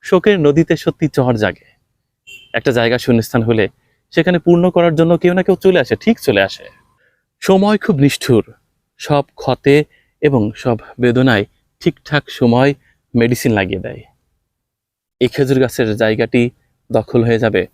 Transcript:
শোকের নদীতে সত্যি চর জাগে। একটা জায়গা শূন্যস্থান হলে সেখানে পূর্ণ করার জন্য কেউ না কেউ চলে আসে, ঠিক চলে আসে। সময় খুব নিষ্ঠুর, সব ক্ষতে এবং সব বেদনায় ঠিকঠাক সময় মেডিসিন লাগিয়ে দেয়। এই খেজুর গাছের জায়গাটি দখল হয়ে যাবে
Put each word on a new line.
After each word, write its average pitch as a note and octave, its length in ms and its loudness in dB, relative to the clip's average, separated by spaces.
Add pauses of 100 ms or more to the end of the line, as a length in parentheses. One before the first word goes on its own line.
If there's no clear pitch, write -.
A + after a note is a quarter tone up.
শোকের G3 380 0
নদীতে D3+ 360 2
সত্যি - 320 -4
চর B2+ 260 0
জাগে। G#2 340 -4 (840)
একটা A#2+ 200 -2
জায়গা A#2 260 0
শূন্যস্থান A#2 440 -2
হলে A2 260 0 (420)
সেখানে F3 280 0
পূর্ণ F3 320 2
করার E3+ 240 0
জন্য E3 240 2
কেউ F3+ 140 0
না F#3 100 0
কেউ F#3 140 0
চলে F3+ 240 2
আসে, A#2+ 160 -2
ঠিক A3 240 -2
চলে G2+ 220 0
আসে। - 220 -6 (760)
সময় G3 380 2
খুব G3 180 -2
নিষ্ঠুর, C3+ 480 0 (540)
সব C#3+ 260 -4 (100)
ক্ষতে C#3 500 0 (360)
এবং B2+ 360 0
সব A#2 200 -4 (240)
বেদনায় A#2+ 440 2 (360)
ঠিকঠাক - 500 -4
সময় B2+ 440 0 (400)
মেডিসিন A#2+ 380 0
লাগিয়ে F#2+ 280 -2
দেয়। G#2 220 -14 (1160)
এই B2 80 2
খেজুর C3 320 -2
গাছের A2+ 360 -2
জায়গাটি A2+ 540 0 (420)
দখল A#2 320 0
হয়ে A#2 140 0
যাবে G#2 360 0